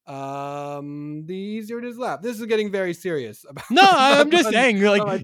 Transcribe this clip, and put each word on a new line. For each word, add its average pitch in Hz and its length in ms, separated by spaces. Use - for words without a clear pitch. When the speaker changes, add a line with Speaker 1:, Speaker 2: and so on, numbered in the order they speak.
Speaker 1:
um, 143 1200
the 185 80
easier 214 440
it 240 60
is 240 100
to 247 60
laugh. 165 200
This 220 180
is 240 80
getting 214 240
very 185 220
serious 143 520
<laughs> - 40
about 139 220
Speaker 2:
No, 311 120
I, 285 360
I'm 294 120
just 320 180
Speaker 1:
about 214 40
Speaker 2:
saying, 226 280
like, 208 240
Speaker 1:
my 202 180